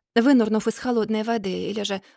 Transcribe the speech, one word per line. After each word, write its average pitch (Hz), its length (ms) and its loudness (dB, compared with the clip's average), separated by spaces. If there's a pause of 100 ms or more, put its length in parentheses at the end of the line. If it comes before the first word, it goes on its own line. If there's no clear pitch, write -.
(140)
вынырнув 226 540 4
из 226 100 -4
холодной 220 460 -2
воды, 190 460 -4
или 208 120 -6
же 196 180 -6 (160)